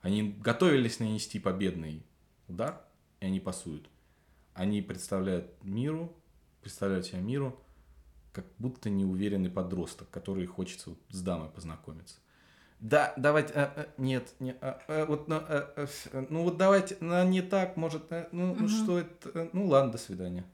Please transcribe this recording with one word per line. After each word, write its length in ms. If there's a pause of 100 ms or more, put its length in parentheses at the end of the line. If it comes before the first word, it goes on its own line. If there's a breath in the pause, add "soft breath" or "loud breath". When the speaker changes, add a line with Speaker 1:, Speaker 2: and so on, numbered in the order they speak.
Speaker 1:
Они 200 (100)
готовились 680
нанести 380
победный 640 (440)
удар, 340 (380)
и 60
они 140
пасуют. 480 (680 soft breath)
Они 280
представляют 800
миру, 500 (480)
представляют 440
себя 140
миру, 400 (720 soft breath)
как 120 (140)
будто 320
неуверенный 600
подросток, 600
который 360
хочется 440
вот 80 (100)
с 140
дамой 280
познакомиться. 680 (600 soft breath)
Да, 380
давайте, 380
э, 200
э, 120 (100)
нет, 420
не, 220
э, 260
э, 200
вот, 220
ну, 80
э, 400
э, 80
ф-, 280
э, 160
ну 160
вот 140
давайте, 420
ну, 260
не 140
так, 380
может, 340
э, 200
ну, 220
ну 0 (120)
Speaker 2:
Мгм. 20
Speaker 1:
что 300
это, 360
э, 200
ну 120
ладно, 260
до 60
свидания. 560